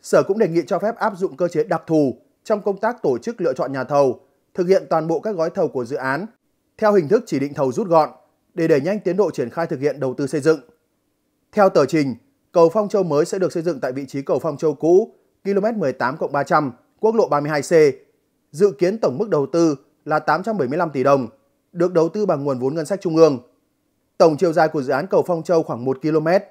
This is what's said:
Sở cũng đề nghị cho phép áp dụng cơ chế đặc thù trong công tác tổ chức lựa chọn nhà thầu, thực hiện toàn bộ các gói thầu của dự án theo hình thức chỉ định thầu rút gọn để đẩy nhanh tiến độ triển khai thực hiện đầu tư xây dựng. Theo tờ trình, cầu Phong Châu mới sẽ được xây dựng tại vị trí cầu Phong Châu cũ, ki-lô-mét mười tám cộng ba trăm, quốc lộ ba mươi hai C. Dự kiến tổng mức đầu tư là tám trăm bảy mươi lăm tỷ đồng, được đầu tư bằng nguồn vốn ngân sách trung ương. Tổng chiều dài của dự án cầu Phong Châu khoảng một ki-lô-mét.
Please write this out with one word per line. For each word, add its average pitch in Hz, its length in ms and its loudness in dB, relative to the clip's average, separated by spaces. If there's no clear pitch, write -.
Sở 170 200 4
cũng 196 160 -2
đề 214 100 2
nghị 165 180 0
cho 185 120 -2
phép 214 180 -4
áp 208 200 -2
dụng 165 200 -6
cơ 175 120 -2
chế 156 160 -2
đặc 175 220 -4
thù 151 300 2
trong 208 180 -2
công 202 180 -4
tác 240 220 -4
tổ 127 160 0
chức 233 220 -10
lựa 160 120 -2
chọn 135 200 -4
nhà 131 120 -4
thầu, 143 360 2
thực 175 140 -2
hiện 190 220 4
toàn 160 160 0
bộ 165 140 -2
các 214 160 -6
gói 160 140 -2
thầu 165 180 -2
của 127 160 -4
dự 127 120 -8
án 135 300 -4
theo 214 140 4
hình 175 160 4
thức 240 180 2
chỉ 147 120 -4
định 143 160 -4
thầu 135 180 -2
rút 190 160 -4
gọn 156 220 4
để 165 140 -2
đẩy 151 120 6
nhanh 190 200 -4
tiến 180 160 -2
độ 190 140 2
triển 123 200 -6
khai 165 160 -4
thực 160 140 -6
hiện 143 200 -2
đầu 131 140 -4
tư 143 120 -4
xây 147 140 -4
dựng. 156 200 2
Theo 202 160 4
tờ 165 180 4
trình, 139 280 0
cầu 165 160 6
Phong 208 200 -2
Châu 196 140 0
mới 156 220 0
sẽ 196 140 -6
được 180 140 -2
xây 170 100 -6
dựng 160 180 -4
tại 131 120 -6
vị 139 140 -8
trí 139 160 -8
cầu 151 160 -2
Phong 147 180 -4
Châu 156 180 -2
cũ, 180 400 2
ki-lô-mét 202 300 0
mười 156 180 -2
tám 127 240 -2
cộng 156 160 -6
ba 139 100 0
trăm, 147 300 0
quốc 220 140 2
lộ 208 140 2
ba 147 120 0
mươi 147 100 -6
hai 147 120 -2
C. - 100 -4
Dự 185 280 0
kiến 196 200 0
tổng 139 200 -2
mức 220 100 -4
đầu 151 180 0
tư 165 300 2
là 151 140 0
tám 175 240 -2
trăm 214 160 -4
bảy 135 100 -2
mươi 147 100 -4
lăm 170 120 -2
tỷ 139 120 -4
đồng, 135 260 2
được 180 200 -2
đầu 165 160 2
tư 208 180 -4
bằng 151 180 -2
nguồn 139 140 -2
vốn 131 160 -2
ngân 160 120 -6
sách 196 140 -6
trung 165 160 -2
ương. 156 220 6
Tổng 160 180 4
chiều 170 160 0
dài 160 160 2
của 156 140 -4
dự 131 100 -4
án 143 140 -2
cầu 185 200 0
Phong 165 160 -4
Châu 165 200 0
khoảng 123 220 -8
một 131 180 -2
ki-lô-mét. 160 480 0